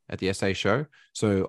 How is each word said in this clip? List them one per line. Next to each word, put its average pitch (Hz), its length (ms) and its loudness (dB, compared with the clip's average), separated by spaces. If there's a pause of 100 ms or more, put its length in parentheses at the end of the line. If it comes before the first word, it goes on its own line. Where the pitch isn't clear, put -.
at - 120 -10
the 95 100 0
S 98 140 -4
A 98 100 2
show. 113 320 0 (260)
So 98 380 0